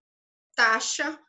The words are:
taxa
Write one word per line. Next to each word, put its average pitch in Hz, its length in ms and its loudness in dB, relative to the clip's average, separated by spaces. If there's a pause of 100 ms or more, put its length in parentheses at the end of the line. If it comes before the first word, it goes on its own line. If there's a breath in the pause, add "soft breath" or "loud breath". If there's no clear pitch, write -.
(560)
taxa 240 600 0 (100)